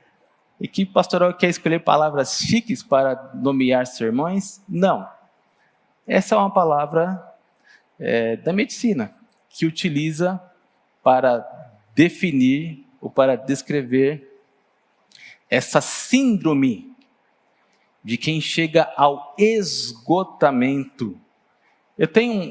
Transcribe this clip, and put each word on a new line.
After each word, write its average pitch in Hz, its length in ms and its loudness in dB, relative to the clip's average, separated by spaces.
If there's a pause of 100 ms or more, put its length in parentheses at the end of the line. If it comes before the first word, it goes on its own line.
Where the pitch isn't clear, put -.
(580)
Equipe 190 360 -4
pastoral 180 400 2
quer 180 160 2
escolher 170 300 -2
palavras 147 580 0
chiques - 440 -2
para 135 520 0
nomear 127 520 2
sermões? 147 800 -4
Não. 180 400 0 (1000)
Essa 196 300 0
é - 20 4
uma 196 120 0
palavra, 165 720 0 (760)
é, 117 380 -2
da - 140 -6
medicina, 185 640 -2 (360)
que - 160 -4
utiliza 160 760 -2 (600)
para 127 580 2 (360)
definir 151 880 0 (160)
ou 135 80 -12
para 131 280 2
descrever 135 1040 -2 (1080)
essa 131 320 0
síndrome 151 1120 0 (1120)
de 113 140 -6
quem 156 240 -2
chega 160 560 0
ao 143 420 2
esgotamento. 139 1800 0 (800)
Eu 156 120 0
tenho 233 240 2 (180)